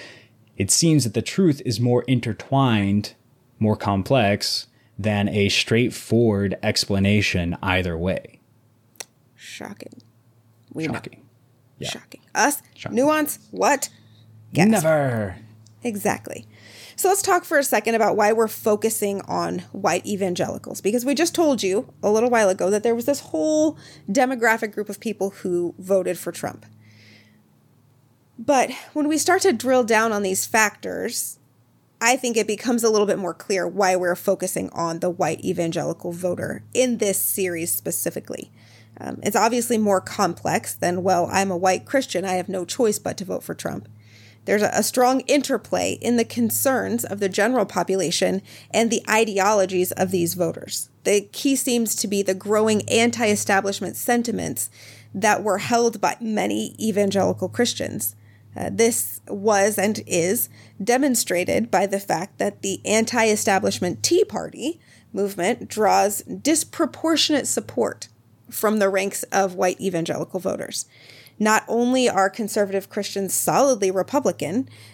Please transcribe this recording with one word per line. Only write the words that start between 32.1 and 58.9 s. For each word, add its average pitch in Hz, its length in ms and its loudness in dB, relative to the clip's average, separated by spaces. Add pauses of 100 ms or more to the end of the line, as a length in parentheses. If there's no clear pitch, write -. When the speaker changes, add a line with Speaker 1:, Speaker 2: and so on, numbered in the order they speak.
Speaker 2:
think 240 200 -2
it 220 100 2
becomes 226 360 0
a 233 80 4
little 208 160 4
bit 190 120 0
more 175 160 -4
clear 175 340 -2
why 185 280 2
we're 180 200 0
focusing 185 540 -2
on 165 300 -4
the 180 100 0
white 170 340 -4
evangelical 165 680 -4
voter 175 520 -6 (100)
in 247 240 2
this 196 200 0
series 175 540 -2
specifically. - 800 -6 (500)
Um, - 220 -10
it's 208 140 -2
obviously 233 420 2
more 202 220 2
complex - 760 -2
than, 175 280 -2
"Well, 180 280 2
I'm 196 200 0
a 180 60 -2
white 185 300 2
Christian, 254 380 -2
I 185 100 -2
have 180 140 -2
no 185 160 -6
choice 214 340 0
but - 200 -8
to 185 60 -8
vote 185 200 -6
for - 100 -10
Trump." - 340 -8 (560)
There's 208 180 2
a, 202 100 2
a - 100 0
strong 254 380 2
interplay 208 800 -2
in 240 160 0
the 233 80 2
concerns 233 800 -2
of 202 160 -8
the 202 80 0
general 214 360 0
population 185 800 0 (300)
and 226 180 2
the 220 180 0
ideologies 196 840 2
of 185 180 0
these 175 240 0
voters. - 540 -4 (160)
The 202 280 2
key 269 220 0
seems 240 420 0
to - 120 -4
be 196 140 0
the 190 120 0
growing 214 540 2
anti-establishment 208 1080 2
sentiments 233 720 -2 (460)
that 202 300 2
were 214 140 0
held 233 420 0
by - 200 0
many 214 600 -4
evangelical 196 680 0
Christians. - 680 -4 (380)
Uh, - 160 -6
this 226 580 0